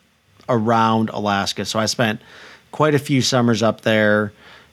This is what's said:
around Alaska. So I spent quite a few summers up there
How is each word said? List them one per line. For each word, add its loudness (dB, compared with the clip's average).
around 2
Alaska. -4
So -4
I -2
spent -2
quite 0
a 2
few 0
summers 0
up 0
there 0